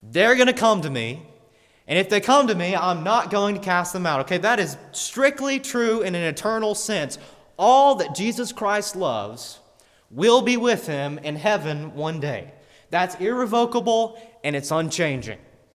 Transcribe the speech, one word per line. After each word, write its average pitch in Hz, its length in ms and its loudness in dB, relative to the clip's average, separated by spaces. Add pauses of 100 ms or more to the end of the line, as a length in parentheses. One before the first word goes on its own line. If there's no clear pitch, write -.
they're 180 320 4
gonna 254 180 4
come 220 280 2
to 156 80 -4
me, 131 360 -6 (600)
and 156 100 0
if 190 120 0
they 208 100 2
come 262 280 4
to 214 60 0
me, 180 220 -2
I'm 170 300 -2
not 208 260 0
going 202 240 0
to 190 60 -8
cast 175 320 -2
them 180 120 -4
out." 151 140 0
Okay, 175 180 -2
that 208 220 2
is 147 180 -4 (140)
strictly 277 680 -2
true 233 420 -2
in 185 120 -2
an 175 80 -2
eternal 214 540 -2
sense. 175 420 -4 (420)
All 262 360 8
that 156 180 -4
Jesus 226 380 -4
Christ 208 440 -2
loves 120 640 -6 (520)
will 220 320 4
be 247 140 2
with 233 280 0
him 143 320 -4
in 151 200 -8
heaven 151 580 -2
one 156 240 -6
day. 127 320 -8 (400)
That's 180 240 0
irrevocable 233 1040 0 (220)
and 147 120 -2
it's 139 140 -6
unchanging. 147 720 -2 (360)